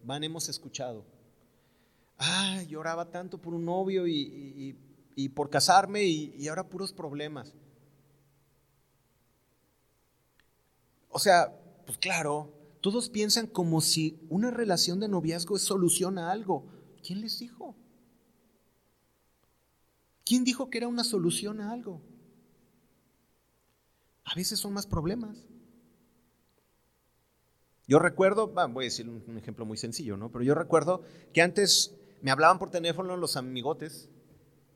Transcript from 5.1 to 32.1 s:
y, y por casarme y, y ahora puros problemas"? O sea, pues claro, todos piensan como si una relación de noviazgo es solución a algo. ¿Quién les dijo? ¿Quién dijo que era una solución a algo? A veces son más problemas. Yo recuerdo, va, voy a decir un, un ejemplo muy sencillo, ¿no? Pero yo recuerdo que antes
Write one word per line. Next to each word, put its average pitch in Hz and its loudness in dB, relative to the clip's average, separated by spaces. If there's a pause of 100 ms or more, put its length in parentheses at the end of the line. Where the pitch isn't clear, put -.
y, 139 -2
y 139 -2
por 139 -4
casarme 196 6
y, 156 0
y 143 -8
ahora 180 -6
puros 190 -8
problemas"? 147 -10 (3500)
O - -2
sea, 175 6 (320)
pues 117 -8
claro, 151 -2 (280)
todos 226 -2
piensan 214 0
como 170 2
si 160 0 (100)
una 208 0
relación 196 0
de 214 -2
noviazgo 170 -2
es 185 -2
solución 185 2
a 170 -4
algo. 190 -2 (380)
¿Quién 190 -8
les 220 -8
dijo? 240 -16 (2500)
¿Quién 247 2
dijo 254 -2
que 240 -6
era 233 -4
una 240 -2
solución 202 -2
a 208 -6
algo? 214 -12 (2250)
A - -8
veces 185 -2
son 202 -6
más 202 -4
problemas. 214 -4 (2500)
Yo 135 8
recuerdo, 190 4
va, 170 2
voy 127 -6
a - -2
decir 113 -8
un, 117 -14
un 113 -12
ejemplo 110 -10
muy 107 -6
sencillo, 113 -6
¿no? 110 -10
Pero 123 -4
yo 139 4
recuerdo 165 2 (300)
que - 6
antes - 4 (260)